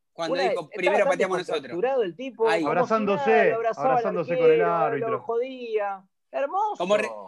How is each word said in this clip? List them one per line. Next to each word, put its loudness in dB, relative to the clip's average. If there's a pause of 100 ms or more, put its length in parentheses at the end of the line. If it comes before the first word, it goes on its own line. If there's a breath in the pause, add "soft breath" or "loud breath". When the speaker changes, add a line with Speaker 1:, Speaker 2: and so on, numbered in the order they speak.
(140)
Speaker 1:
Cuando -4
Speaker 2:
Una 0
Speaker 1:
dijo, -2
Speaker 2:
vez, -20
Speaker 1:
"Primero 0
Speaker 2:
estaba 4
Speaker 1:
pateamos 0
Speaker 2:
tipo -8
Speaker 1:
nosotros". -4
Speaker 2:
torturado 0
el -6
tipo, -2
Speaker 1:
Ahí. 2
Speaker 2:
como 0
si 0
Speaker 3:
Abrazándose, 0
Speaker 2:
nada, 6
lo 0
abrazaba -2
al 2
Speaker 3:
abrazándose 0
con 4
el 8 (100)
Speaker 2:
arquero, 2
Speaker 3:
árbitro. 0
Speaker 2:
lo -4
jodía. -4 (300)
Hermoso. -2
Speaker 1:
Como 0
re-, 0 (180)